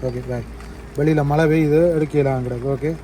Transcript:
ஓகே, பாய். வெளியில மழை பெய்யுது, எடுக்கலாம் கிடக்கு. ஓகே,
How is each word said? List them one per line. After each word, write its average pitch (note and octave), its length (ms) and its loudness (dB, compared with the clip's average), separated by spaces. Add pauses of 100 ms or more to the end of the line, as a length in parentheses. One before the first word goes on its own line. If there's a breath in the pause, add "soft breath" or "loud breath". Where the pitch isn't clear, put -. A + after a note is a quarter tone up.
ஓகே, B2 240 -6
பாய். A#2+ 180 -6 (480)
வெளியில D3+ 340 2
மழை D#3 200 4
பெய்யுது, D#3 280 4 (180)
எடுக்கலாம் C#3 500 0
கிடக்கு. B2 280 -6
ஓகே, C#3 160 -4 (120)